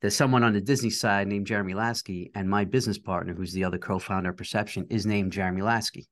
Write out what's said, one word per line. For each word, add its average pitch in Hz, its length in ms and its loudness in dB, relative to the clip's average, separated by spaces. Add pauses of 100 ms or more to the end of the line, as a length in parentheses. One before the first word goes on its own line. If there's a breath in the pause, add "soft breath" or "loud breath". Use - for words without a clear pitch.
there's 101 160 0
someone 127 280 6
on 113 80 6
the 101 80 4
Disney 117 300 2
side 101 360 2
named 101 200 -2
Jeremy 101 280 -2
Lasky, 104 600 -4
and 95 140 -2
my 101 160 4
business 101 340 0
partner, 87 360 -4
who's 90 180 -6
the 92 120 0
other 90 140 -2
co-founder 92 520 -2
of 90 60 -8
Perception, 101 540 -4
is 107 140 0
named 101 280 0
Jeremy 95 300 0
Lasky. 110 500 -2